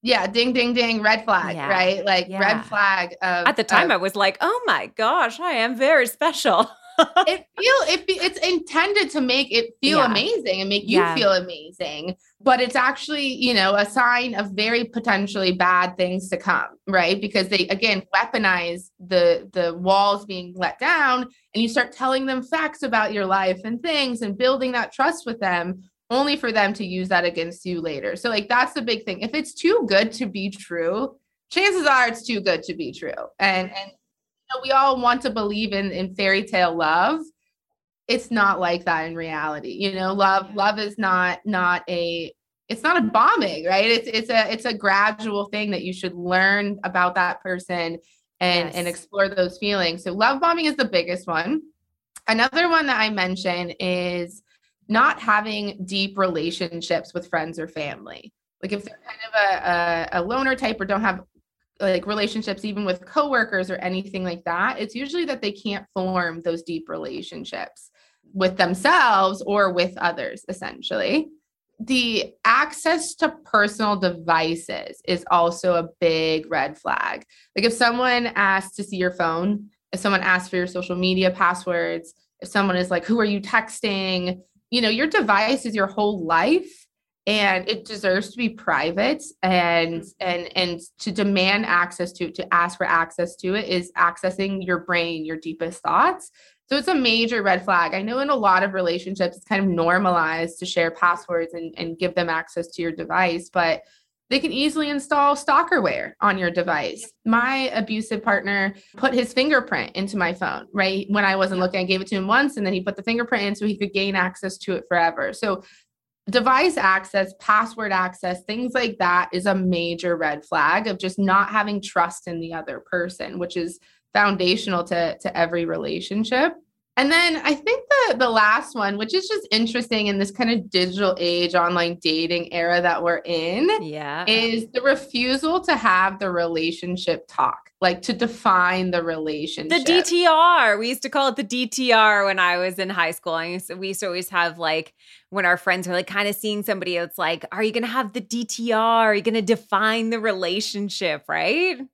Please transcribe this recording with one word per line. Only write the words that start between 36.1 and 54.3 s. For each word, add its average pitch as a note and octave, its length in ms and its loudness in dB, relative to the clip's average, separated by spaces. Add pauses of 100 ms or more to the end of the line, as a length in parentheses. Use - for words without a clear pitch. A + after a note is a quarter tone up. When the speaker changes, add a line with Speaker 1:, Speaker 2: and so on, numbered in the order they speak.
Speaker 1:
fairy G3 280 2
tale F3+ 320 2
love. F3 440 2 (880)
It's A#3 240 -2
not G3 300 2
like F3 240 0
that E3 160 0
in E3 140 -6
reality. D#3 560 -6
You F#3+ 240 -4
know, F#3+ 180 -2
love, G3 420 2
love G#3 240 0
is G#3 180 -6
not, F#3 460 0
not F3+ 460 0
a, E3+ 440 -4 (360)
it's A3+ 140 -8
not F4+ 140 4
a E4 40 4
bombing, A3 640 2
right? F#3+ 200 4
It's, A#3 220 2
it's A3 220 -4
a, A3 200 2
it's A3 140 -6
a G#3+ 100 -2
gradual G#3 760 0
thing G#3 240 -4
that F#3 120 -4
you F#3 80 -6
should F3+ 220 -6
learn F#3+ 720 0
about F3+ 300 0
that F3+ 260 0
person F3+ 560 -6 (420)
and, F3 300 2
Speaker 2:
Yes. D#3+ 60 -10
Speaker 1:
and F3 120 -4
explore G3 400 -2
those F3+ 300 -2
feelings. F3+ 460 -2
So F3 100 -6
love A#3 260 2
bombing E4+ 260 2
is D4+ 120 0
the C4 80 2
biggest F3+ 420 -4
one. F3+ 360 -2 (640)
Another C4 400 2
one D#4+ 180 4
that A#3+ 140 0
I G#3+ 80 2
mentioned F#3 720 -2
is F3+ 600 -4 (480)